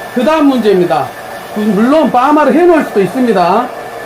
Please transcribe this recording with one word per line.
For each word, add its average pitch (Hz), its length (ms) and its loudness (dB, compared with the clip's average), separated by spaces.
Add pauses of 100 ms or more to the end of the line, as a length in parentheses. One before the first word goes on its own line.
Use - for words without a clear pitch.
(140)
그 247 100 0
다음 311 220 2
문제입니다. 190 600 0 (480)
물론 220 560 0
파마를 277 420 2
해놓을 330 300 4
수도 - 160 -2
있습니다. 202 680 0 (380)